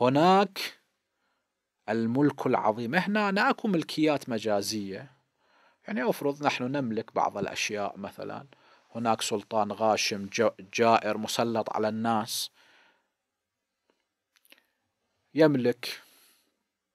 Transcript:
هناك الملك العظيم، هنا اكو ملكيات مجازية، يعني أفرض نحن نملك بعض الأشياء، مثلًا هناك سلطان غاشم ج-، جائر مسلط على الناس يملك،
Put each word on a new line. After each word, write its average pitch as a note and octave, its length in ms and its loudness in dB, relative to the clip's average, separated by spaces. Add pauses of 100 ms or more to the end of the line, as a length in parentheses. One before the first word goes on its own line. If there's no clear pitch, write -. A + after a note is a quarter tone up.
هناك F3+ 800 4 (1120)
الملك B2 580 0
العظيم، A2+ 480 0
هنا G3+ 540 0
اكو A#3 180 -2
ملكيات D#3 600 0
مجازية، G#2 840 -4 (760)
يعني A3+ 220 -2
أفرض C#3+ 360 -2
نحن C3 180 0
نملك B2 520 -4
بعض - 220 0
الأشياء، G2+ 600 -4
مثلًا G2+ 480 -12 (500)
هناك A#2 260 0
سلطان G#2 500 -2
غاشم G2+ 540 0
ج-، G#2 240 2 (240)
جائر A2 440 4
مسلط A2 560 -2
على G#2+ 160 -2
الناس A2+ 640 -2 (2750)
يملك، C3+ 680 2 (920)